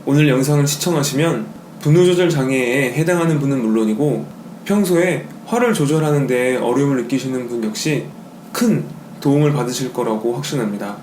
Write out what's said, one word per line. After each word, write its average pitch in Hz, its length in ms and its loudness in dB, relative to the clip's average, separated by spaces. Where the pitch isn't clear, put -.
오늘 147 240 4
영상을 139 380 4
시청하시면 143 800 0
분노 160 260 6
조절 180 240 4
장애에 131 640 0
해당하는 165 460 2
분은 139 220 0
물론이고 110 640 0
평소에 180 640 2
화를 240 300 2
조절하는 147 500 2
데 127 300 0
어려움을 131 480 0
느끼시는 127 440 -4
분 117 160 -4
역시 113 420 -4
큰 202 320 0
도움을 147 340 2
받으실 123 400 -4
거라고 117 420 -2
확신합니다. 104 680 -4